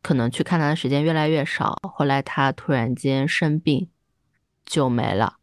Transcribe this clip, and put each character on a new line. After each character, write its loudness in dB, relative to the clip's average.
可 -2
能 2
去 -4
看 0
它 2
的 0
时 -4
间 0
越 2
来 0
越 0
少， -4
后 -4
来 2
它 0
突 -6
然 0
间 0
生 0
病 0
就 0
没 0
了。 0